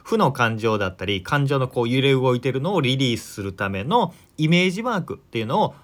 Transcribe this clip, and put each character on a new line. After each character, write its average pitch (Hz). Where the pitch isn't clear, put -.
負 226
の 165
感 113
情 110
だ 98
っ 92
た 92
り、 98
感 143
情 135
の 127
こ 127
う 117
揺 127
れ 139
動 131
い 120
て 131
る 131
の 175
を 175
リ 131
リ 131
ー 110
ス -
す 104
る 98
た 98
め 95
の 190
イ 156
メ 175
ー 190
ジ 196
ワ 233
ー 170
ク -
っ -
て -
い 113
う -
の 160
を -